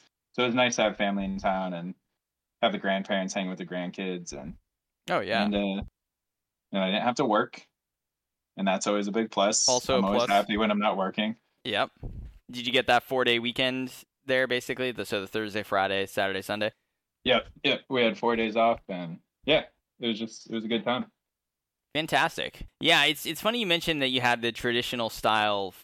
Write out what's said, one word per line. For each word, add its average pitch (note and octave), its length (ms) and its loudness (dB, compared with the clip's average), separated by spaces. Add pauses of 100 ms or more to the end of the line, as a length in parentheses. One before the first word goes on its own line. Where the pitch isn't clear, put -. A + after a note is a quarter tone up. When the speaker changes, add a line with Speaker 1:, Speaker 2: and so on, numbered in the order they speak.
(340)
Speaker 1:
So B2 120 0
it's A#2+ 100 0
nice B2+ 220 2
to A2+ 60 4
have G#2 120 2
family G2 300 0
in G2 140 -4
town F#2+ 340 -2
and F2 200 -8 (680)
have - 100 2
the G#3 60 -2
grandparents G2 560 0
hang F#2+ 160 -4
with F2+ 80 -8
the F#2 80 -8
grandkids. F2+ 680 -6
And, C#2 220 -12 (560)
Speaker 2:
Oh, E3+ 100 0
yeah. G#2 240 0
Speaker 1:
and, G#2 120 0
uh, G2+ 280 -2 (880)
and G2 120 0
I - 40 2
didn't G2+ 160 0
have A#2+ 120 0
to C#3+ 100 0
work. A2 420 0 (880)
And G2 120 -2
that's F#2+ 180 0
always G#2 220 0
a G2+ 40 -4
big A2+ 200 0
plus. G2+ 360 2
Speaker 2:
Also B2+ 300 2
Speaker 1:
I'm G2 60 2
Speaker 2:
a F#2+ 40 0
Speaker 1:
always G#2+ 120 2
Speaker 2:
plus. A#2+ 100 2
Speaker 1:
happy G2+ 260 2
when G#2+ 140 2
I'm G#2 100 0
not G#2 160 2
working. G#2 400 -2 (300)
Speaker 2:
Yep. A#2 240 -2 (640)
Did A#2+ 160 -8
you B2 40 -4
get B2 160 2
that B2 160 6
four-day B2 360 2
weekend B2+ 520 -2 (340)
there, C3 220 2
basically? B2+ 440 -2
The, G#2+ 140 -6
so G#2 160 -2
the F#2+ 60 -6
Thursday, G#2+ 360 -4
Friday, G2 420 0
Saturday, G2 360 -2
Sunday? G#2 300 -2 (520)
Speaker 1:
Yep. B2 240 2 (160)
Yep. C3 260 0
We B2+ 140 2
had G#2+ 140 2
four A#2 180 0
days A2+ 200 0
off, A2+ 320 4
and, F2 320 -8 (260)
yeah, C#3+ 180 4 (360)
it A#2+ 80 -4
was A2 120 -2
just, - 300 -10
it - 40 -10
was A2 120 -4
a - 20 -6
good A2 160 -2
time. B2 220 -2 (880)
Speaker 2:
Fantastic. D#3 720 -2 (120)
Yeah, D3+ 260 6
it's, D3+ 200 0
it's D3 160 -6
funny A#3 180 0
you A3+ 60 -2
mentioned E3+ 360 0
that C3 80 2
you B2+ 120 0
had A#2+ 200 2
the A#2 100 0
traditional A#2+ 580 -2
style G#2+ 640 0 (100)